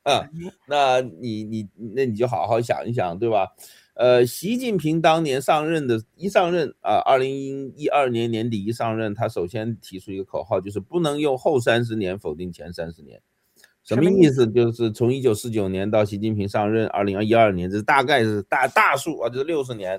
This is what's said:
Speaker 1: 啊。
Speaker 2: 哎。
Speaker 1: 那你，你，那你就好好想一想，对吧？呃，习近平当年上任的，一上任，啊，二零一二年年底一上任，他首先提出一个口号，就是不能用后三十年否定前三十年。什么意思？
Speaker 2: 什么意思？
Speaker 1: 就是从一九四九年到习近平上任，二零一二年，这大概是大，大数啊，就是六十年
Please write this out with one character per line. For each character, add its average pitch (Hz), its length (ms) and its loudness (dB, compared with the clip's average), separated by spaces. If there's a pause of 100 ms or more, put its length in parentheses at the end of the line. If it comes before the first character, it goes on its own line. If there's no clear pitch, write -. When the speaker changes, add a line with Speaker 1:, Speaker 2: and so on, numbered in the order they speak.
Speaker 1:
啊。 139 160 2
Speaker 2:
哎。 143 120 -6 (360)
Speaker 1:
那 139 340 2
你， 110 440 -6
你， 110 220 -6 (280)
那 135 100 0
你 117 100 -2
就 117 140 0
好 90 180 -2
好 113 140 2
想 78 260 -4
一 117 60 -4
想， 92 260 -2
对 117 120 -2
吧？ 98 180 2 (460)
呃， 123 320 4
习 214 320 -4
近 240 180 -2
平 160 240 0
当 165 240 4
年 135 160 -2
上 151 260 0
任 160 200 -2
的， 113 160 0 (120)
一 185 140 -8
上 185 240 2
任， 165 300 -2
啊， 101 240 2
二 135 100 4
零 135 580 -4
一 147 140 -6
二 139 220 2
年 117 200 0
年 113 200 -2
底 104 120 -2
一 104 80 -4
上 117 240 -4
任， 110 200 -4
他 113 120 -2
首 87 200 -4
先 110 340 -6
提 - 180 -16
出 98 140 -14
一 95 60 -8
个 95 60 -6
口 - 200 -8
号， 98 160 -2
就 95 100 -8
是 101 80 -10
不 165 220 -6
能 147 180 -2
用 139 200 0
后 156 200 0
三 120 240 2
十 113 140 -6
年 95 220 -4
否 80 160 -8
定 87 180 -10
前 82 180 -16
三 85 220 -10
十 82 80 -20
年。 64 180 -20 (640)
什 110 140 -4
么 135 60 4
意 185 240 8
思？ 131 160 4
Speaker 2:
什 113 40 6
么 110 40 0
意 - 0 -
思？ - 0 -
Speaker 1:
就 117 220 2
是 117 180 -2
从 120 220 0
一 135 80 -4
九 123 120 4
四 113 160 -6
九 107 200 0
年 95 200 -2
到 107 160 4
习 104 140 -4
近 107 160 -2
平 101 140 -2
上 104 220 -2
任， 110 180 0
二 101 160 -2
零 101 200 0
一 107 80 0
二 113 200 8
年， 90 180 -4
这 104 100 -4
大 139 220 4
概 135 220 2
是 104 180 0
大， 135 240 0
大 180 300 4
数 139 240 -6
啊， 117 80 -2
就 123 100 -6
是 135 60 -2
六 156 180 -2
十 123 120 -10
年 98 240 -6